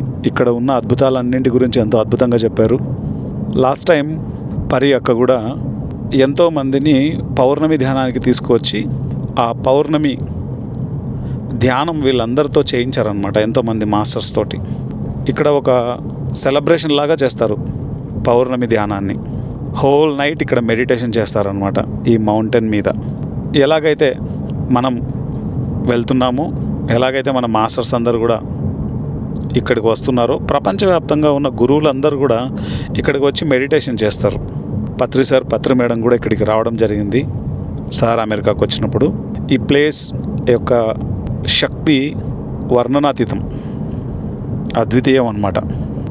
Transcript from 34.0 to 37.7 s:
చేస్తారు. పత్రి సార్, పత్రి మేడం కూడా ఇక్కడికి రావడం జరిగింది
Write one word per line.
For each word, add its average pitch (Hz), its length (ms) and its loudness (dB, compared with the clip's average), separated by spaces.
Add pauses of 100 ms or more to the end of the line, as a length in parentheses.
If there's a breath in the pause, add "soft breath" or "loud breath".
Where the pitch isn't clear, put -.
చేస్తారు. 101 360 2 (600)
పత్రి 131 240 2
సార్, 131 280 2
పత్రి 127 220 2
మేడం 120 260 2
కూడా 120 140 4
ఇక్కడికి 110 300 2
రావడం 113 320 2
జరిగింది 104 500 0 (680)